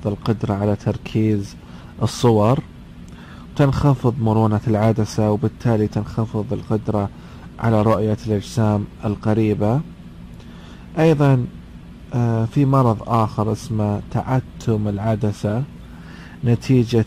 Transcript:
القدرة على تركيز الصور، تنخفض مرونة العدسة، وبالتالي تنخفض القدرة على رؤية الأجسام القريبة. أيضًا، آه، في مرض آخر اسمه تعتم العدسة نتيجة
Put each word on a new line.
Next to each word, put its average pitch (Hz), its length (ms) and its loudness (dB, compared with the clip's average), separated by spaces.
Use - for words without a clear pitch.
القدرة 104 480 0
على 101 220 0
تركيز 107 800 -2
الصور، 113 560 4
تنخفض 135 640 4
مرونة 110 460 4
العدسة، 107 640 2
وبالتالي 107 560 0
تنخفض 110 680 -4
القدرة 104 560 -2
على 110 240 2
رؤية 107 340 2
الأجسام 104 580 0
القريبة. 107 760 2
أيضًا، 143 480 4
آه، 117 300 2
في 139 200 2
مرض 131 420 4
آخر 110 460 0
اسمه 104 580 -2
تعتم 113 800 -2
العدسة 104 720 -2
نتيجة 117 640 4